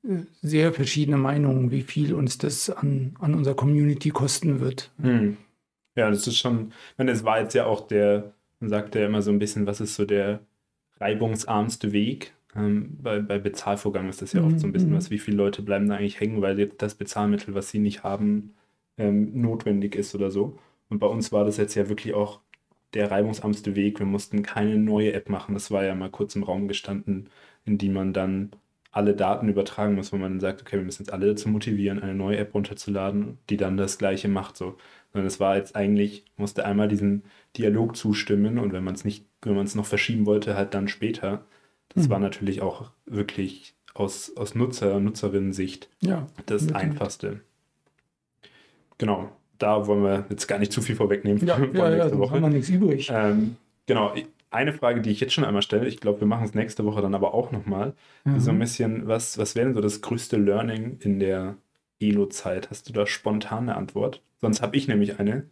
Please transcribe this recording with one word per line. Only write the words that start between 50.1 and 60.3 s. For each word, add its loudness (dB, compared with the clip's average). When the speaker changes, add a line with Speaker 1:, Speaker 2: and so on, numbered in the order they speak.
Speaker 2:
jetzt -6
gar -2
nicht 0
zu 0
viel -2
vorwegnehmen 2
Speaker 1:
Ja, 4
Speaker 2:
<laughs> 2
von 2
Speaker 1:
ja, 4
ja, 6
Speaker 2:
nächster 4
Speaker 1:
sonst 2
Speaker 2:
Woche. 0
Speaker 1:
haben 4
wir 4
nichts 2
übrig. 4
Speaker 2:
Ähm, 2
genau, 2
i-, -8
eine 0
Frage, 0
die 0
ich 0
jetzt 0
schon 2
einmal 2
stelle, 0
ich -6
glaub, 0
wir 4
machen's 0
nächste -2
Woche 0
dann 0
aber 0
auch 0
noch -6
mal, -2
ist 2
so 4
ein 4
Speaker 1:
Mhm. 4
Speaker 2:
bisschen, -2
was, -2
was -2
wäre 2
denn 0
so 0
das -2
größte -2